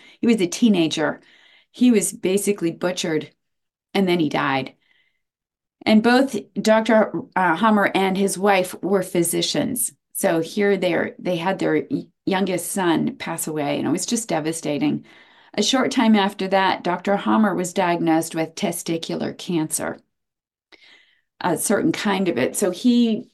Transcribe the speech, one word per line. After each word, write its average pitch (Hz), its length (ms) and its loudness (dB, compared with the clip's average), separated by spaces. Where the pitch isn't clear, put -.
he - 60 0
was 233 140 4
a 180 60 0
teenager. 165 720 2
He 247 180 4
was 202 220 2
basically 196 580 0
butchered, 165 600 -4
and 196 120 2
then 175 140 2
he 147 80 2
died. 139 460 -2
And 214 160 6
both 247 340 4
Doctor 220 600 2
uh, 175 220 2
Hammer 214 380 2
and 190 200 0
his 196 220 0
wife 190 460 2
were 185 200 0
physicians. 170 880 -2
So 170 280 0
here 202 360 0
they're, 180 420 -2
they 180 180 -4
had 180 220 -4
their 156 320 0
y-, - 180 -6
youngest 185 460 -2
son 165 440 0
pass 165 300 -8
away, 147 320 -4
and - 100 -4
it - 20 -2
was 180 140 -2
just 226 240 -4
devastating. 151 800 -2
A 208 80 0
short 254 280 0
time 226 240 4
after 196 340 0
that, 190 360 2
Doctor 185 320 0
Hammer 214 380 2
was 175 180 -4
diagnosed 170 600 0
with 160 200 -4
testicular 165 840 -4
cancer, 156 600 -4
a - 160 0
certain - 360 0
kind 190 360 -2
of - 80 0
it. 127 200 0
So 185 140 0
he, 233 640 2